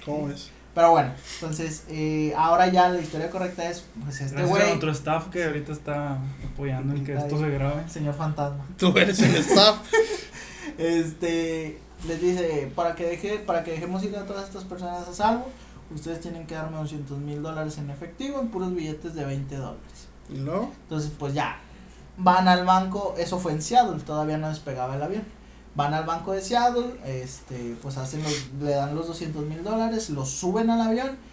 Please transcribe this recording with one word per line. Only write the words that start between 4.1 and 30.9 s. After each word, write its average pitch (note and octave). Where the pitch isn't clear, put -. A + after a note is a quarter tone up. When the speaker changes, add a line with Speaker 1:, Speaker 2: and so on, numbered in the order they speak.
Speaker 2:
este -
Speaker 3:
Gracias F3+
a F3
Speaker 2:
güey. G3
Speaker 3:
nuestro D#3
staff D#3
que F3+
ahorita D3
está D3
apoyando C3+
en C#3
que C#3+
Speaker 2:
Está C#3+
Speaker 3:
esto D3
Speaker 2:
ahí. D3+
Speaker 3:
se D3+
grabe. D3
Speaker 2:
Señor D3
Fantasma. D3
Speaker 1:
Tú F3+
eres G3
el F3
staff. G#3+
Speaker 2:
<laughs> -
Este, E3
les E3
dice, E3
"Para E3+
que E3+
deje, G3
para E3+
que E3
dejemos F3+
ir G3+
a G3
todas G3
estas G3
personas F3
a F3+
salvo, A#3
ustedes E3
tienen E3
que D#3+
darme D#3
doscientos D3
mil D3
dólares D#3
en C#3+
efectivo, C4+
en A#3
puros F3+
billetes D#3
de D3
veinte C#3
dólares". -
Speaker 1:
¿Y C3+
luego? E3
Speaker 2:
Entonces, D3+
pues, C#3
ya, D3
van F#3
al F3+
banco, F#3+
eso F3
fue F3
en D#3
Seattle, A3+
todavía D3+
no D#3
despegaba C3+
el C#3+
avión. G3
Van D3
al D#3+
banco E3
de G3
Seattle, A#3+
este, B2+
pues, C3+
hacen C3+
los, D3
le D3
dan C#3+
los E3
doscientos D#3
mil D#3+
dólares, A3
los C3+
suben A3
al A#3
avión, B3